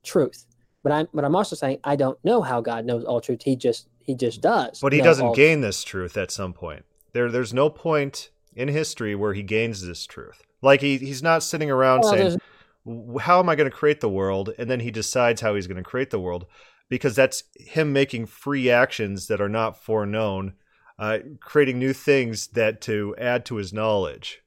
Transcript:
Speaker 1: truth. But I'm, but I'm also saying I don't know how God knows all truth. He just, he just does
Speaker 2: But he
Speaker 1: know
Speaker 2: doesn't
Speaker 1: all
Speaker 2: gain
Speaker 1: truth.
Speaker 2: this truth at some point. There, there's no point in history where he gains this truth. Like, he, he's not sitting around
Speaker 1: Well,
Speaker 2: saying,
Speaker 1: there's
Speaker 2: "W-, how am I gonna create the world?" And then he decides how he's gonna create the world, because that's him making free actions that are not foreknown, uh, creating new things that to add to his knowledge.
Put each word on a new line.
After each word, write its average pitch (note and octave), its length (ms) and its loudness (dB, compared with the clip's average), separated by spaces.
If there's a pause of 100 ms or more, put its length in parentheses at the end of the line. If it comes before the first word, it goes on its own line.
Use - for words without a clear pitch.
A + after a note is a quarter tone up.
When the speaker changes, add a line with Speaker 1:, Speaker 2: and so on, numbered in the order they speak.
Speaker 1:
truth. - 420 -2 (380)
But C#3+ 80 2
I'm, D#3 220 0
but D3+ 120 -2
I'm D3 100 2
also G3 200 -2
saying C3+ 280 -4
I C#3+ 120 0
don't C3+ 280 -2
know A3 200 2
how B2+ 180 -2
God A#2 240 -6
knows A#2+ 180 -2
all A#2+ 160 -2
truth. A#2 240 -4
He C3+ 120 2
just, B2 320 -2 (120)
he - 140 -8
just B2 280 -4
does G3+ 380 0
Speaker 2:
But C3+ 140 0
he C#3 60 2
Speaker 1:
know C3 60 2
Speaker 2:
doesn't C#3 200 6
Speaker 1:
all A#2 100 2
Speaker 2:
gain D3+ 240 6
Speaker 1:
truth. B2+ 80 0
Speaker 2:
this - 160 -6
truth F#2 340 -8
at F#2 120 -4
some F#2 240 -8
point. D#2+ 320 -14 (280)
There, A#2+ 180 0
there's A#2 220 -2
no C#3+ 180 2
point D3 580 -4 (260)
in B2+ 120 -4
history C#3+ 480 -4
where G2+ 180 -2
he G#2 80 -6
gains G#2+ 440 -2
this E2+ 200 -12
truth. - 380 -20 (180)
Like, C3+ 200 6
he, C#3 160 0
he's C3+ 260 -10
not E3 180 4
sitting D#3 300 -4
around C3 300 6
Speaker 1:
Well, A2 100 6
Speaker 2:
saying, - 180 4
Speaker 1:
there's F3 80 -2 (480)
Speaker 2:
"W-, A#2 320 -12
how F3+ 220 4
am F3+ 100 2
I D#3+ 60 2
gonna C#3+ 160 2
create D3 280 0
the A2+ 100 -2
world?" F#2+ 500 -2
And A#2+ 100 -6
then B2+ 100 -2
he A#2 120 -6
decides A2+ 500 0
how G#2+ 140 0
he's G2 100 -4
gonna F#2 160 -10
create G2 300 -6
the G#2+ 80 -4
world, F2+ 260 -6 (420)
because B2 280 -2
that's - 300 2 (100)
him D#3 380 -2
making C3+ 340 0
free C#3 420 -2
actions A#2 560 2
that G#2 160 -2
are G2+ 80 0
not A2 320 -4
foreknown, G2+ 720 -4 (460)
uh, G#2+ 180 -2 (220)
creating C3 400 2
new C3 140 0
things C3 560 0
that A2+ 320 0
to G#2 360 -4
add B2 280 -2
to B2 100 -8
his G2 180 -8
knowledge. G#2 720 -4